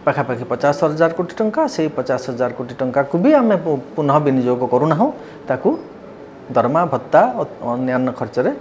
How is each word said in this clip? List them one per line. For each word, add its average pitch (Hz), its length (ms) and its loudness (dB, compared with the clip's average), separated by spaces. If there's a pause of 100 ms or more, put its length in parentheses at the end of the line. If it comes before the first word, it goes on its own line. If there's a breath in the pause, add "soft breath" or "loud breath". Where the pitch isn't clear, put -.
ପାଖାପାଖି 127 400 0
ପଚାଶ 143 400 0
ହଜାର 160 320 2
କୋଟି 175 200 -6
ଟଙ୍କା। 220 320 0
ସେଇ 160 200 -2
ପଚାଶ 127 440 -4
ହଜାର 120 200 0
କୋଟି 123 240 -8
ଟଙ୍କାକୁ 135 400 0
ବି 185 160 4
ଆମେ 233 320 4
ପୁ-, 151 160 0 (160)
ପୁନଃ 143 240 2
ବିନିଯୋଗ 127 480 2
କରୁନାହୁଁ, 151 400 2 (400 loud breath)
ତାକୁ 131 220 0 (760)
ଦରମା 127 400 2
ଭତ୍ତା 139 340 2 (140)
ଓ 190 80 -2 (320)
ଅନ୍ୟାନ୍ୟ 127 400 0
ଖର୍ଚ୍ଚରେ 127 460 -2